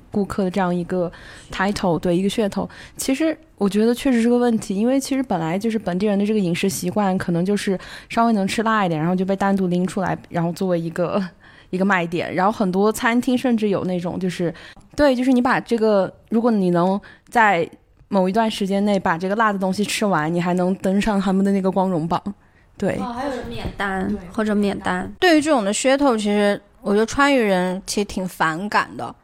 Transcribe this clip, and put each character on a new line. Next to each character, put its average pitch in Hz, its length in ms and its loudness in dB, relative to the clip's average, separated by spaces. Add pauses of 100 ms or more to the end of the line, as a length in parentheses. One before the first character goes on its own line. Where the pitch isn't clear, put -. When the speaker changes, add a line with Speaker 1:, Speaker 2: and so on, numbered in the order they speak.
(100)
Speaker 1:
顾 202 140 -2
客 - 180 -2
的 185 80 0
这 196 100 -2
样 175 140 0
一 175 120 -2
个 180 220 -2 (440)
title， 190 440 0
对， 175 200 0
一 185 40 2
个 196 80 0
噱 208 200 0
头。 185 200 -4 (280)
其 - 180 -2
实 311 240 -2 (200)
我 202 100 0
觉 208 180 2
得 240 80 2
确 269 160 0
实 233 100 4
是 226 80 2
个 240 80 4
问 240 220 2
题， 202 160 -6
因 214 140 0
为 269 100 2
其 269 160 -2
实 262 80 0
本 202 160 -2
来 165 180 -2
就 220 140 -2
是 220 80 -2
本 180 220 -4
地 214 60 0
人 196 120 2
的 208 80 2
这 220 80 0
个 214 60 2
饮 175 120 0
食 196 160 0
习 180 220 -4
惯 190 260 0
可 185 140 -2
能 170 140 0
就 208 120 0
是 190 220 -2 (300)
稍 233 160 0
微 233 80 2
能 196 160 2
吃 208 160 -2
辣 220 200 2
一 180 40 0
点， 156 120 -2
然 165 80 0
后 185 60 2
就 185 100 0
被 190 120 0
单 196 200 0
独 190 120 0
拎 180 180 0
出 190 140 -4
来， 165 180 -2 (120)
然 170 120 -2
后 170 80 -2
作 190 160 -4
为 175 140 0
一 165 100 -6
个， 185 340 -2 (460)
一 190 80 -4
个 196 60 2
卖 190 200 2
点。 165 300 -4
然 180 100 0
后 208 60 2
很 214 180 0
多 196 220 2
餐 233 300 0
厅 247 180 0
甚 247 180 2
至 208 120 0
有 185 160 0
那 180 160 -2
种 175 180 -6
就 185 100 -2
是， 170 240 -2 (440)
对， 285 180 4
就 247 80 0
是 262 100 4
你 247 80 4
把 240 200 2
这 233 180 0
个， 208 340 2 (180)
如 220 120 2
果 240 80 2
你 190 200 2
能 185 300 2 (280)
在 196 420 2 (380)
某 190 200 2
一 190 40 0
段 220 180 2
时 - 160 -2
间 196 180 0
内 208 140 2
把 175 180 0
这 185 120 -4
个 202 80 -2
辣 220 160 2
的 196 80 -4
东 190 120 0
西 196 120 -2
吃 - 200 -2
完， 165 300 0
你 175 60 0
还 175 140 0
能 180 200 2
登 196 260 0
上 196 200 2
他 190 120 2
们 196 120 2
的 196 80 2
那 196 100 2
个 190 80 2
光 190 180 0
荣 170 200 -2
榜。 175 120 -2 (560)
对。 - 240 -2
Speaker 2:
哦， 240 120 -6
还 262 140 -6
有 277 60 -4 (160)
免 220 180 -10 (100)
单， 196 320 -4
Speaker 1:
对。 208 80 -2 (160)
Speaker 2:
或 214 120 -2
者 214 100 0
免 202 240 0
单。 185 400 -4
Speaker 3:
对 349 180 6
于 302 40 4
这 302 100 0
种 247 140 2
的 202 100 -2
噱 262 220 2
头， 277 200 2
其 214 100 -2
实 208 340 2 (200)
我 202 140 -2
觉 208 60 4
得 226 40 2
川 277 300 2
渝 254 60 4
人 185 440 0
其 - 160 -4
实 202 40 -2
挺 190 240 -6
反 165 400 -2
感 202 280 0
的 127 160 -8 (120)